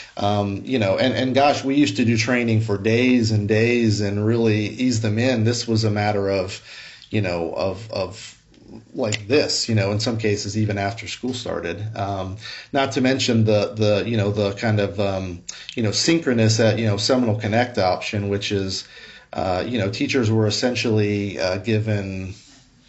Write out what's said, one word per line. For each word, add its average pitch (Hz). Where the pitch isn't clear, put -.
um, 101
you 127
know, 95
and, 123
and 127
gosh, 135
we 135
used 143
to 123
do 117
training 117
for 101
days 113
and 104
days 110
and 104
really 110
ease 120
them 107
in. 120
This 120
was 113
a 107
matter 101
of, 95
you 110
know, 87
of, 92
of 95
like 107
this, -
you 117
know, 101
in 107
some 113
cases, 104
even 104
after 101
school -
started. 87
Um, 98
not 135
to 139
mention 127
the, 104
the, 104
you 117
know, 101
the 101
kind 107
of, 98
um, 95
you 123
know, 101
synchronous 117
at, 110
you 113
know, 101
Seminole 120
Connect 113
option, 101
which 101
is, 98
uh, 92
you 120
know, 98
teachers 131
were 110
essentially, 104
uh, 92
given, 98